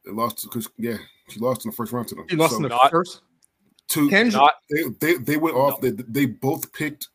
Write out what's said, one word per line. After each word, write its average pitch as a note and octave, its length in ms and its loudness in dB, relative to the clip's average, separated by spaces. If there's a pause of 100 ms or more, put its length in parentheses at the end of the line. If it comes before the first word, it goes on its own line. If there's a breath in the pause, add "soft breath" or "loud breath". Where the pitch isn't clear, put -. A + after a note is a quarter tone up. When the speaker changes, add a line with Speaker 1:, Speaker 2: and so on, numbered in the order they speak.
Speaker 1:
They G2 60 -16
lost A2+ 280 -4
to - 80 -10
Chris, A2+ 200 -6 (100)
yeah, A2+ 200 -4 (320)
she G#2+ 100 -16
lost B2 260 -2
in A2 60 -6
the - 40 -14
first A2+ 160 -6
round A#2+ 180 -4
to - 60 -12
them. E2 140 -18
Speaker 2:
She F3 60 -2
lost D#3+ 160 4
Speaker 1:
So - 60 -2
Speaker 2:
in D#3+ 60 -2
the C3+ 60 -2
Speaker 3:
Not B2+ 220 6
Speaker 2:
first? F3 300 -2 (680)
Speaker 1:
to D3 200 2
Speaker 2:
Kendra. G#3+ 240 4
Speaker 3:
Not D3 200 6 (160)
Speaker 1:
they, D3+ 140 -2 (160)
they, D#3 180 2
they C#3+ 200 -2
went D#3 180 0
off. C3+ 260 2
Speaker 3:
No. B2+ 100 2
Speaker 1:
They, A2 160 -8
they C#3 180 0
both C3 480 -4
picked D3+ 420 -8